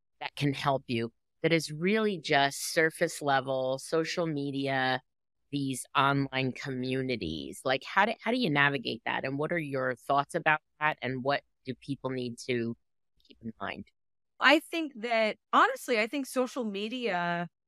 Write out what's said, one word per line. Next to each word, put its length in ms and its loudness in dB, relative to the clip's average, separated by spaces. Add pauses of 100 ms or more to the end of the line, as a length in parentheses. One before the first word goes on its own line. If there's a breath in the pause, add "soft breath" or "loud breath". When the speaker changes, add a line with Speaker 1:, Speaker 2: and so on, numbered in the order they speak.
(200)
Speaker 1:
that 160 -12
can 180 0
help 340 0
you 240 -2 (320)
that 80 2
is 200 2
really 480 0
just 540 2
surface 480 2
level, 580 0
social 480 -2
media, 720 0 (500)
these 340 -2 (120)
online 540 2
communities. 1160 -4
Like, 180 0
how 220 2
do, 160 0
how 100 -2
do 60 0
you 140 0
navigate 540 2
that? 200 -4
And 140 -4
what 120 -4
are 80 -2
your 360 -4 (120)
thoughts 280 2
about 240 2 (200)
that? 220 0
And 220 -4
what 180 2 (240)
do 160 -6
people 300 -6
need 260 -6 (100)
to 300 -2 (500)
keep 140 -20
in 180 -10
mind? 260 -8 (540)
Speaker 2:
I 200 6
think 420 -6
that, 360 0 (140)
honestly, 480 4
I 80 2
think 200 -4
social 360 -2
media 840 -2 (200)